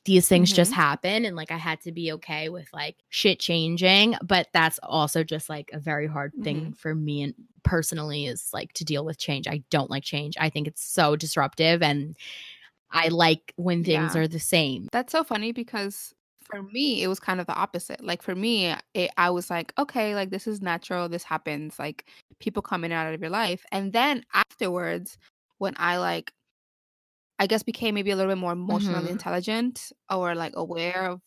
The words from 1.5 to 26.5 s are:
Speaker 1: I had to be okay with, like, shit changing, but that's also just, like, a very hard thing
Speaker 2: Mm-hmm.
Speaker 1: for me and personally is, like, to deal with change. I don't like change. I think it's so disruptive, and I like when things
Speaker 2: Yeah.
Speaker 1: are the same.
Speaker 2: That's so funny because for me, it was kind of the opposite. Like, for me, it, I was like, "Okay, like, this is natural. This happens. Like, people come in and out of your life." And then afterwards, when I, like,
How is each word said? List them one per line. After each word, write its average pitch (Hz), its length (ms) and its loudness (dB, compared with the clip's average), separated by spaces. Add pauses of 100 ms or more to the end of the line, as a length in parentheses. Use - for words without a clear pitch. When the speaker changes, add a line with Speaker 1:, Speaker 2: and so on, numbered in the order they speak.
Speaker 1:
I 165 60 -4
had 160 240 -4
to 175 100 -12
be 160 220 -4
okay 156 340 -8
with, 165 260 -12
like, 151 220 -8 (140)
shit - 320 2
changing, 180 840 4
but 180 300 2
that's 160 280 4
also 160 420 2
just, 156 260 -6
like, 147 240 -10
a 151 60 -8
very 151 280 -2
hard 147 240 -4 (120)
thing 147 180 -2
Speaker 2:
Mm-hmm. 160 160 -8
Speaker 1:
for 160 180 -4
me 147 280 -2
and 139 100 -4 (300)
personally 151 600 0
is, 120 280 -8
like, - 200 -8
to 160 120 -6
deal 147 180 0
with 160 160 -6
change. 139 280 -4
I 147 220 -6
don't 143 220 0
like 139 120 -4
change. 147 360 -6
I 156 100 2
think 151 180 -2
it's - 160 -10
so 151 340 4
disruptive, 160 680 2
and 147 320 0 (760)
I 165 180 4
like 165 480 4
when 175 260 2
things 160 320 2
Speaker 2:
Yeah. - 0 -
Speaker 1:
are 160 140 4
the 165 100 -6
same. 135 540 0
Speaker 2:
That's 247 180 -2
so 320 140 2
funny 220 260 -2
because 226 600 -8 (280)
for 202 220 -12
me, 233 400 -2
it 185 40 0
was 190 120 -2
kind 185 220 -2
of 170 60 -6
the - 80 -4
opposite. - 480 -4
Like, 175 200 -6
for 185 120 -6
me, 196 380 0 (200)
it, 180 240 0
I 175 140 4
was 175 180 -2
like, 170 280 -4
"Okay, 214 380 0
like, 190 160 -2
this 190 160 -6
is 208 140 -4
natural. 175 480 -2
This 170 160 -6
happens. 156 540 -6
Like, 147 260 -8 (340)
people 214 220 -4
come 170 240 -4
in 170 80 -4
and 160 140 -2
out 160 60 -6
of 151 80 -8
your 160 80 -6
life." 190 440 -2
And 196 200 -2
then 262 300 2 (100)
afterwards, 180 840 -2 (420)
when 190 180 -4
I, 175 200 0
like, 175 340 -4 (1080)